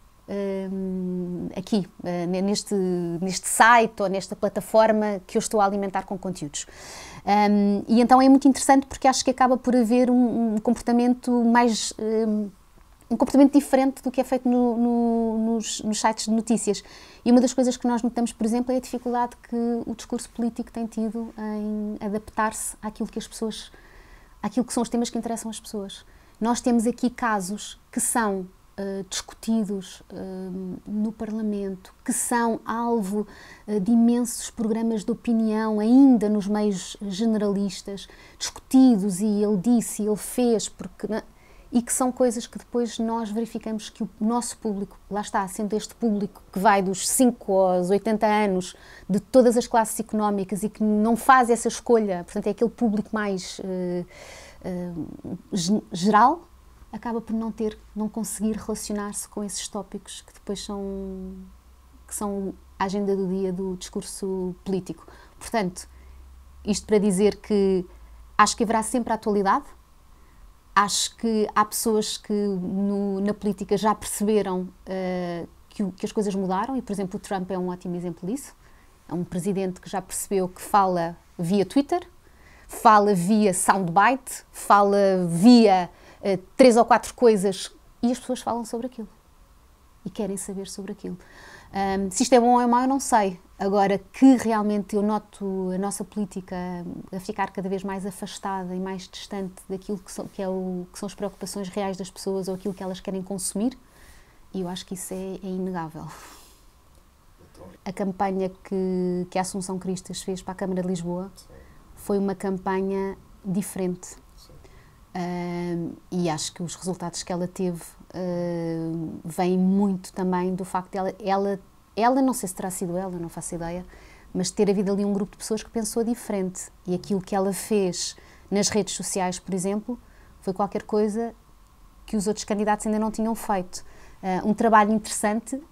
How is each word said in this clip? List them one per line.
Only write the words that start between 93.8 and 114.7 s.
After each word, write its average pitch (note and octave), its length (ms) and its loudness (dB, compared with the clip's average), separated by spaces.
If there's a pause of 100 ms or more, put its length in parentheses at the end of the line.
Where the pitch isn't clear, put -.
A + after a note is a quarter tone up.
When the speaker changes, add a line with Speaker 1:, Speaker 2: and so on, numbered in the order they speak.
Speaker 1:
que C4 380 6
realmente G#3 600 0
eu G3+ 60 2
noto G3 680 -4
a F#3 60 -4
nossa G3+ 260 -4
política F#3+ 520 -8 (560)
a F#3+ 80 -8
ficar G3 300 -6
cada F#3+ 180 -6
vez F#3+ 160 -4
mais G3 200 -6
afastada F#3+ 720 -8
e F#3 60 -4
mais F#3+ 280 -8
distante F#3+ 600 -12
daquilo F#3+ 300 -8
que - 120 -18
são, F#3+ 160 -10
que - 160 -10
é F#3+ 60 -4
o, F#3 440 -6
que - 60 -20
são G#3 80 -8
as - 80 -12
preocupações G3 540 -8
reais G3 280 -6
das F#3 140 -12
pessoas F#3+ 380 -6
ou F#3+ 60 -4
aquilo F#3 200 -6
que F#3+ 80 -14
elas F#3 180 -8
querem F#3+ 220 -6
consumir, G3+ 560 -6 (760)
eu F#3 160 -6
acho F3+ 160 -10
que F#3+ 100 -12
isso F#3 200 -10
é, F#3+ 280 -8
é G3+ 40 -12
inegável. F3+ 600 -6 (1800)
A G3 80 -8
campanha F#3+ 580 -2 (140)
que, F3+ 680 -2
que F#3+ 80 -4
a F#3 40 0
Assunção F#3+ 360 -8
Cristas F#3 420 -8
fez F#3 220 -8
para F#3+ 100 -10
a F#3 40 -16
Câmara F#3 260 -4
de F3+ 60 -4
Lisboa F3+ 480 -6
Speaker 2:
Sim. - 100 -20 (480)
Speaker 1:
foi G3+ 240 -4
uma G3 160 0
campanha F#3+ 800 -4 (280)
diferente. F#3 720 -4 (200)
Speaker 2:
Sim. - 160 -20 (600)